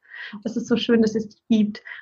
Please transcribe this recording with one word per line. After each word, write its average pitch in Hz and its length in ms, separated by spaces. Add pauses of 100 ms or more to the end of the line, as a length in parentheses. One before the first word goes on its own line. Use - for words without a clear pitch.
(440)
Das 220 120
ist - 120
so 240 80
schön, 226 260
dass 214 140
es 220 120
dich - 200
gibt 214 340 (200)